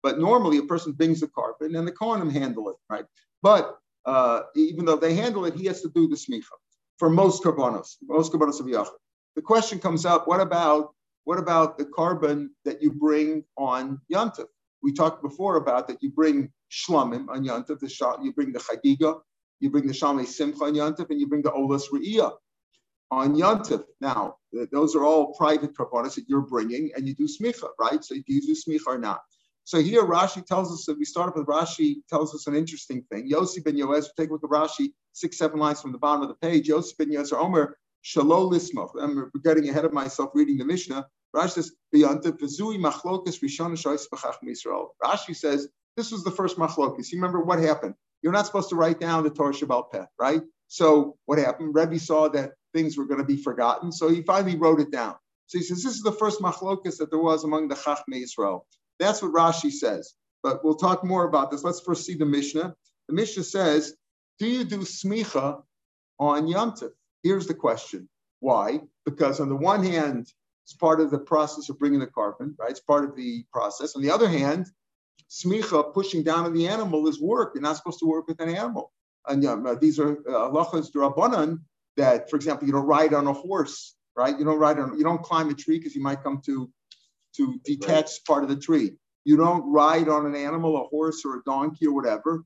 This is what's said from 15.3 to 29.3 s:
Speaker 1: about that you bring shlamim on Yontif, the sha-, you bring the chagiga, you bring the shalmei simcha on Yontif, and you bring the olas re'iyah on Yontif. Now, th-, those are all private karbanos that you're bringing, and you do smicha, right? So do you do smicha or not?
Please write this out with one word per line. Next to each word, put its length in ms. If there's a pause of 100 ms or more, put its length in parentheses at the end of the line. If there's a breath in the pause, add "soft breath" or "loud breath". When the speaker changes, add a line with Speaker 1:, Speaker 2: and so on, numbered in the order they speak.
Speaker 1:
about 320
that 140
you 80
bring 420 (180)
shlamim 600
on 140
Yontif, 340
the 100
sha-, 320
you 140
bring 180
the 60
chagiga, 640 (400)
you 100
bring 160
the 80
shalmei 320
simcha 380
on 100
Yontif, 340
and 100
you 100
bring 140
the 80
olas 400
re'iyah 420 (800)
on 260
Yontif. 480 (180)
Now, 340 (160)
th-, 180
those 260
are 80
all 300
private 400
karbanos 420
that 120
you're 140
bringing, 520
and 140
you 60
do 120
smicha, 420 (120)
right? 240
So 120
do 100
you 160
do 120
smicha 320
or 120
not? 240 (420)